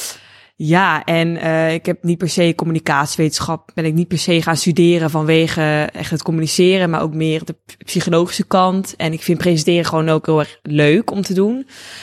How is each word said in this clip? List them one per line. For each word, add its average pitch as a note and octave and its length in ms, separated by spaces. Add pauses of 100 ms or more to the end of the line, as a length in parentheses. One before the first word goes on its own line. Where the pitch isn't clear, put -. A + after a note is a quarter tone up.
(560)
Ja, D#3+ 480
en, E3 320
eh, D#3+ 380
ik E3 120
heb F3 160
niet E3+ 160
per E3+ 100
se E3+ 280
communicatiewetenschap, D#3+ 1160
ben E3 100
ik D#3 100
niet E3+ 140
per F3 100
se E3 240
gaan E3 140
studeren E3+ 540
vanwege D#3 800
echt - 180
het D#3+ 120
communiceren, F3 680
maar D#3+ 120
ook D#3 120
meer D#3+ 300
de - 80
p-, - 320
psychologische F3 640
kant. F#3+ 500
En D#3+ 160
ik D#3+ 100
vind E3+ 160
presenteren E3+ 460
gewoon D#3+ 240
ook D#3 180
heel D#3 120
erg D3+ 240
leuk D3+ 480
om G3 120
te F#3 120
doen. A3 340 (340)